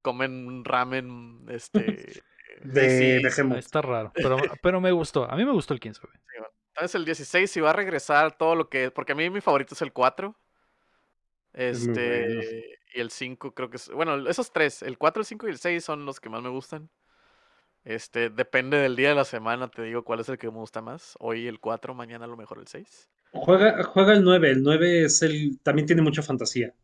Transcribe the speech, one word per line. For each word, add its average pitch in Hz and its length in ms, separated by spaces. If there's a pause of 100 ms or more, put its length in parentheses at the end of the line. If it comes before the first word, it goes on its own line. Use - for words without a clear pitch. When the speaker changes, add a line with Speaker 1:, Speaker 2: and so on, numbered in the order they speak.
Speaker 1:
comen 127 640
ramen, 123 840
este, - 720 (160)
Speaker 2:
<laughs> - 240
De 131 280
Speaker 1:
sí, 127 400
sí. - 120
Speaker 2:
Behemoth. 131 140
Speaker 3:
Ah, - 20
está 147 240
raro, 120 320
pero, 131 220 (260)
pero 185 180
me 185 120
gustó. 151 360
A 123 60
mí 190 100
me 285 80
gustó 156 220
el 120 60
quince, 110 240
güey. - 100
Speaker 1:
Sí, - 240
bueno. 110 160 (140)
Entonces 170 260
el 175 100
dieciséis 165 460
si 175 100
va 156 100
a - 20
regresar 156 680
todo 165 160
lo 160 140
que, 131 240
porque 139 180
a 139 60
mí 160 120
mi 196 120
favorito 139 340
es - 80
el 139 100
cuatro. 185 440 (1160)
Speaker 2:
Es 123 280
muy 117 180
Speaker 1:
Este, 120 280
Speaker 2:
bueno. 113 160 (520)
Speaker 1:
y 123 60
el 113 100
cinco 127 440
creo 127 160
que 120 80
es, - 120
bueno, 143 380
esos - 240
tres, 151 300
el 127 160
cuatro, - 220
el 214 60
cinco 220 220
y - 20
el 147 80
seis 170 260
son 147 220
los 139 140
que - 80
más 110 140
me 123 60
gustan. 151 420 (960)
Este, 113 460
depende 127 480
del 131 180
día 135 140
de 147 40
la 139 120
semana, 120 420
te - 140
digo 117 220
cuál 113 160
es 113 100
el 127 80
que - 120
me 110 60
gusta 110 240
más. 120 400
Hoy 117 260
el 117 140
cuatro, 113 340
mañana 117 300
a 120 40
lo 120 80
mejor 110 220
el - 80
seis. - 440 (220)
Speaker 2:
Juega, 190 520
juega 190 300
el 202 100
nueve. 180 260
El 131 120
nueve 165 420
es - 160
el, 151 420
también 147 240
tiene 165 140
mucha 156 220
fantasía. 123 500 (120)